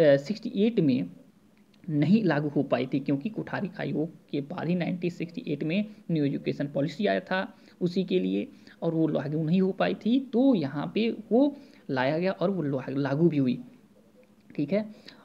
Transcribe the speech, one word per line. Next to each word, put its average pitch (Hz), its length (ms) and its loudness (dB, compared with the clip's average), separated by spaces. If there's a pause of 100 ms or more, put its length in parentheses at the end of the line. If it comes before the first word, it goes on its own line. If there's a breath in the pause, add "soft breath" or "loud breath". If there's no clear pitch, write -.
(160)
सिक्सटी - 400 -4
एट 220 240 2
में 139 300 2 (800)
नहीं 156 340 4
लागू 151 240 2
हो 143 140 0
पाई 127 240 -2
थी, 139 140 -2
क्योंकि 139 280 -2
कोठारी 180 420 -6 (100)
आयोग 147 300 -4 (200)
के 143 100 -4
बाद 143 280 -6
ही 175 60 0
नाइनटीन 175 360 -4
सिक्सटी - 380 -10
एट 151 160 -4
में 190 220 -2 (240 loud breath)
न्यू 156 140 0
एजुकेशन 143 420 -4
पॉलिसी 151 400 -4
आया 196 140 2
था 190 340 -6 (260 loud breath)
उसी 180 240 0
के 185 160 0
लिए, 190 280 -2 (340 loud breath)
और 165 120 -2
वो 160 140 2
लागू 151 360 -2
नहीं 175 160 2
हो 190 120 2
पाई 180 220 0
थी, 240 260 0
तो 262 340 4
यहाँ 151 400 -2
पे 220 160 0
वो 277 460 2 (340 loud breath)
लाया 135 280 0
गया 185 140 0
और 185 180 0
वो 185 120 -2
ला-, 135 260 -4
लागू 139 400 2
भी 151 80 0
हुई। 123 280 2 (920)
ठीक 143 160 -2
है, 214 220 -2 (300 loud breath)